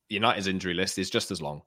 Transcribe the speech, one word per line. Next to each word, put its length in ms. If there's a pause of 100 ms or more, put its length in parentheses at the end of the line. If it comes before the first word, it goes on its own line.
United's 380
injury 260
list 260
is 100
just 220
as 100
long. 260